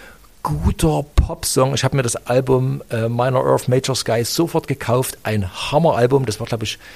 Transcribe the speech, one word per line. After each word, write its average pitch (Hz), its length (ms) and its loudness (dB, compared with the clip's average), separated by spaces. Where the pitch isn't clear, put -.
guter 151 600 0
Popsong. - 580 2
Ich 131 100 -2
hab 131 100 0
mir 135 100 0
das 117 120 -2
Album, 131 640 2
äh, 117 200 -2
Minor 127 360 0
Earth, 131 220 2
Major 127 280 0
Sky 113 280 -2
sofort 160 440 -2
gekauft. 131 560 -2
Ein 101 260 -2
Hammeralbum. 135 540 2
Das 107 140 -6
war, 117 80 -8
glaub 110 160 -4
ich, - 160 -8